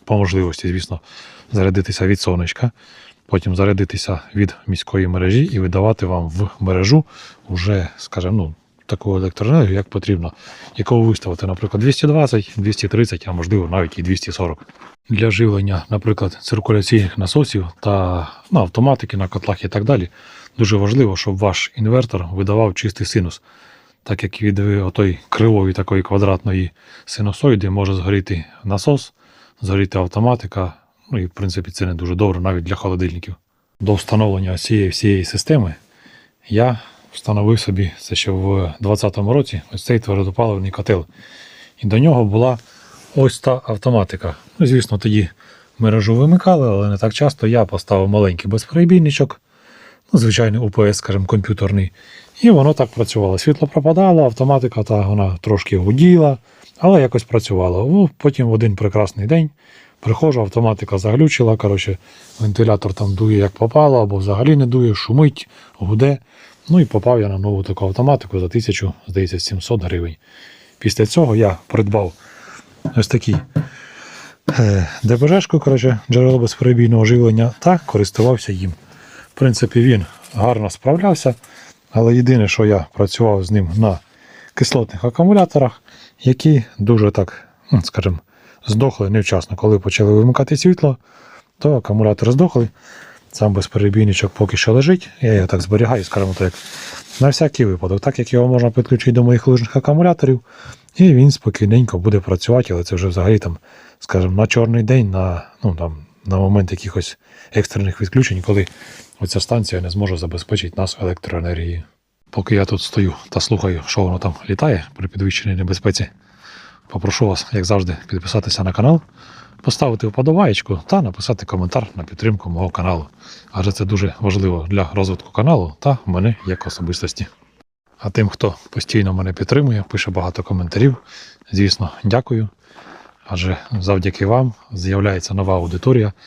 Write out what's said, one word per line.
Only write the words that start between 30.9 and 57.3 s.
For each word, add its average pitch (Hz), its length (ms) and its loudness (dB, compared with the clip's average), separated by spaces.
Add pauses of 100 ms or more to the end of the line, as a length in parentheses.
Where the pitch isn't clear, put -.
ну 123 80 -4
і 90 60 -4
в 87 40 -8
принципі 92 420 -8
це 95 140 -6
не 90 80 -4
дуже 87 220 -6
добре 92 240 0
навіть 90 240 -4
для 90 120 -6
холодильників. 90 600 -6 (440)
До 104 140 0
встановлення 98 640 0
цієї 101 320 0
всієї 95 360 0
системи 101 500 -2 (760)
я 113 300 0 (340)
встановив 107 460 0
собі, 95 400 -2
це - 160 -10
ще - 160 -4
в 95 480 -2
двадцятому 104 540 0
році, 131 280 -2 (120)
ось 104 100 -14
цей 120 160 0
твердопаливний 98 720 -2
котел. 95 340 -2 (760)
І 110 60 -4
до 107 120 2
нього 131 260 4
була 113 320 0 (580)
ось 135 240 2
та 127 260 -2
автоматика. 101 720 -2 (240)
Ну, 170 60 4
звісно, 123 320 2
тоді 104 320 0 (500)
мережу 110 360 2
вимикали, 156 540 4
але 101 200 0
не 101 80 -2
так 110 160 -2
часто. 143 340 0
Я 113 180 2
поставив 95 440 0
маленький 98 420 0
безперебійничок, 160 880 2 (720)
ну, 190 60 6
звичайний 113 400 2
У 113 100 -2
П 104 200 2
С, 104 80 0
скажімо, 95 280 -4
комп'ютерний. 98 640 0 (500)
І 233 80 4
воно 151 240 6
так 127 160 0
працювало. 101 480 -2
Світло 147 300 0
пропадало, 160 580 4
автоматика 127 580 0
та 104 180 0
вона 98 400 0
трошки 104 360 0
гуділа, 143 600 4 (400)
але 180 240 4
якось 120 220 0
працювала. 92 600 0